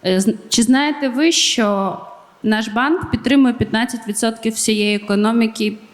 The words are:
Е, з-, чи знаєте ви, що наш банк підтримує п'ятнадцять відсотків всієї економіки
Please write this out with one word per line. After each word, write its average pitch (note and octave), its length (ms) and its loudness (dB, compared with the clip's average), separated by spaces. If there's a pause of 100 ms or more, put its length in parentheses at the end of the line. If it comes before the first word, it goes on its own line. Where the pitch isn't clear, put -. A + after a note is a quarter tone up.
Е, F#3 140 2
з-, G3 140 2 (140)
чи - 140 0
знаєте C#4 460 2
ви, D4 240 2
що G3+ 640 0 (440)
наш G#3+ 260 0
банк C4+ 420 -2
підтримує B3+ 440 2
п'ятнадцять A3+ 540 -4
відсотків A3+ 440 -2
всієї G#3 440 0
економіки G#3+ 840 0 (160)